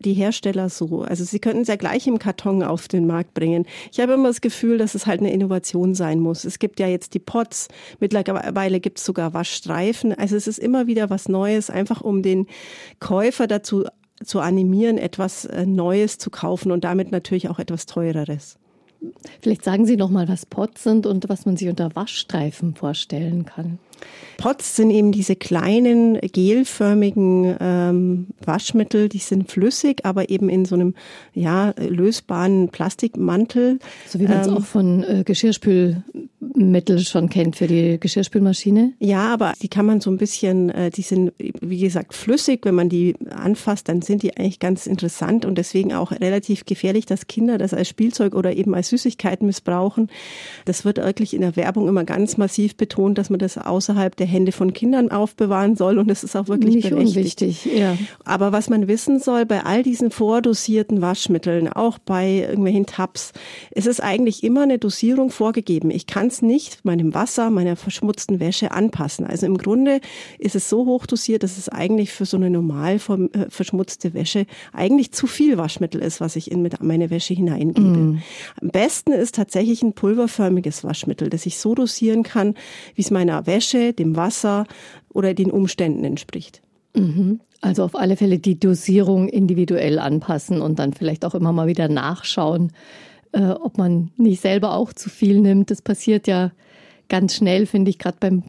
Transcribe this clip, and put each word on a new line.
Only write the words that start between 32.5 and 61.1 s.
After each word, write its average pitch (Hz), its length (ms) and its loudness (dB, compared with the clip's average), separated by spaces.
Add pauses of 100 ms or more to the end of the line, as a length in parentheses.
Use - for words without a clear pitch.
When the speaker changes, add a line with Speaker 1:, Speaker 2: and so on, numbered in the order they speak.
Speaker 1:
Plastikmantel. 226 1120 0 (260)
Speaker 2:
So 175 140 -4
wie 196 80 4
man's 196 180 2
Speaker 1:
Ähm, 202 80 2
Speaker 2:
auch 208 100 0
von, 185 380 2
äh, 190 240 0
Geschirrspülmittel 185 1700 2
schon 170 280 0
kennt 165 280 0
für 160 100 0
die 165 320 2
Geschirrspülmaschine. 202 1000 2
Speaker 1:
Ja, 202 320 2
aber 220 300 0
die 202 60 -4
kann 208 180 0
man 214 140 4
so 202 100 -2
ein 190 80 0
bisschen, 185 520 0
äh, 175 200 -2
die 190 120 -6
sind, 185 360 0
wie 180 420 -8
gesagt, 180 340 -2
flüssig. 254 480 0
Wenn 190 140 2
man 175 120 4
die 175 280 2 (140)
anfasst, - 580 -2
dann 170 140 0
sind 202 200 -2
die 190 140 -2
eigentlich 190 240 -2
ganz 180 260 -2
interessant 185 580 -2
und 180 140 -2
deswegen 190 340 0
auch 180 200 -4
relativ 196 540 -2
gefährlich, 202 400 0
dass - 200 -4
Kinder 226 320 0
das 196 160 -2
als 185 140 0
Spielzeug 220 480 0
oder 185 200 0
eben 196 200 0
als 180 140 -2
Süßigkeit 214 520 -2
missbrauchen. 196 640 0 (580)
Das - 180 -4
wird 208 140 0
wirklich 202 360 -2
in - 60 -2
der 175 160 0
Werbung 185 320 0
immer 185 160 2
ganz 202 320 -2
massiv 208 400 0
betont, 202 420 0
dass 196 100 -2
man 190 100 0
das 185 200 -4
außerhalb 190 580 0
der 185 100 0
Hände 185 260 2
von 185 200 0
Kindern 247 380 2
aufbewahren 202 640 2
soll 190 220 2
und 214 100 2
das 196 160 0
ist - 120 -8
auch 196 120 -4
wirklich 233 280 4
Speaker 2:
Nicht 233 120 2
Speaker 1:
berechtigt. 247 280 2
Speaker 2:
unwichtig, 185 500 -2
ja. 196 320 2 (260)
Speaker 1:
Aber 196 280 0
was 214 180 0
man 214 180 2
wissen 262 320 2
soll, 240 240 2
bei 220 200 0
all 226 180 2
diesen 240 280 0
vordosierten 220 920 2
Waschmitteln, 170 640 0